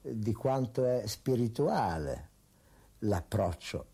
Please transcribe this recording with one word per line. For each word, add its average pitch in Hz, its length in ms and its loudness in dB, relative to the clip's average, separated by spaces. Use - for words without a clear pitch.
di 113 320 -2
quanto 131 520 0
è 123 220 2
spirituale 117 1200 0
l'approccio 98 920 0